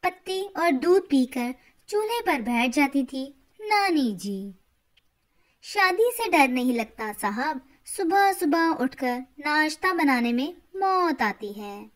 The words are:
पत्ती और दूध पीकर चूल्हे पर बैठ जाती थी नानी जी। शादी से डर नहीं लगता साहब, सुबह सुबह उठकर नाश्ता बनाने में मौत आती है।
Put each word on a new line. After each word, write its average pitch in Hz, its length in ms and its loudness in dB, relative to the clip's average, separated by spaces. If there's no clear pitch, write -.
पत्ती 370 380 -4
और 339 140 2
दूध 349 380 4
पीकर 254 440 0
चूल्हे 427 320 -2
पर 302 200 0
बैठ 240 300 0
जाती 277 320 2
थी 262 200 -8
नानी 392 540 2
जी। 196 380 -8
शादी 392 460 2
से 466 200 -4
डर 294 160 6
नहीं 254 260 0
लगता 220 400 -6
साहब, 254 480 -4
सुबह 392 480 2
सुबह 330 500 0
उठकर 254 340 -4
नाश्ता 311 540 0
बनाने 262 400 2
में 277 200 -2
मौत 370 460 0
आती 208 320 -4
है। 202 260 -12